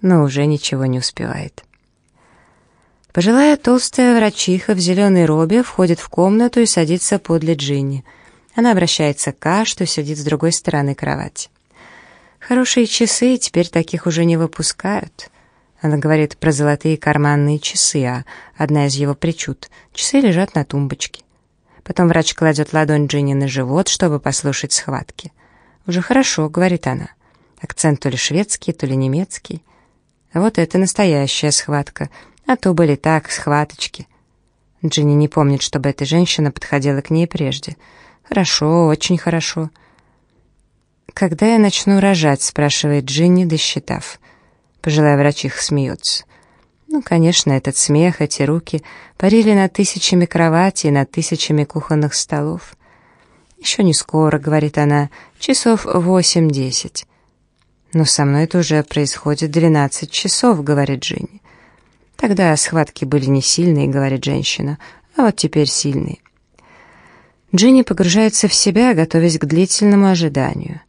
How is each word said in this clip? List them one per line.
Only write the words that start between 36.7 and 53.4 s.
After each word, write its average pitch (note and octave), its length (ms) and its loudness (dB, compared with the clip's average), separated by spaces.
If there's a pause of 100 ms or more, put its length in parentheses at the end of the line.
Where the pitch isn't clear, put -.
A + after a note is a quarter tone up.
к - 80 -12
ней E3 180 2
прежде. C#3+ 500 -6 (460)
«Хорошо, E3 640 2
очень D#3+ 300 0
хорошо». E3 520 -4 (1400)
«Когда F3+ 340 0
я A3+ 120 4
начну G3 400 2
рожать?» — D#3+ 440 2
спрашивает C#3+ 600 -2
Джинни, F3 400 2
досчитав. - 720 -6 (640)
Пожилая D3+ 360 2
врачиха C#3+ 440 -2
смеется. - 640 -4 (680)
Ну, D4+ 100 -2
конечно, E3 520 2
этот C3+ 240 -2
смех, D#3+ 420 2
эти D3+ 220 -4
руки D#3 420 -4 (340)
парили G#3+ 360 4
над F#3+ 180 4
тысячами F3+ 540 0
кроватей, E3 680 0
над C#3 180 2
тысячами D#3 540 -2
кухонных D3+ 500 -2
столов. D#3 600 -6 (840)